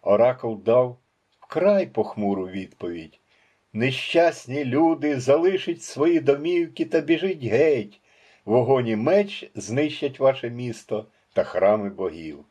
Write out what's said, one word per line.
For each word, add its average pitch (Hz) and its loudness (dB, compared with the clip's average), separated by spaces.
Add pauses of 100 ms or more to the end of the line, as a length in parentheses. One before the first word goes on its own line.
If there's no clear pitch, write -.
Оракул 113 2
дав 123 2 (440)
вкрай 190 0
похмуру 98 -4
відповідь: 87 -12 (520)
"Нещасні 135 0
люди, 143 0
залишіть 170 2
свої 160 0
домівки 160 0
та 160 0
біжіть 160 -2
геть. 120 0 (440)
Вогонь 120 2
і 110 -2
меч 190 0
знищать 135 -4
ваше 131 0
місто 120 -8 (260)
та 95 0
храми 101 2
богів". 80 -8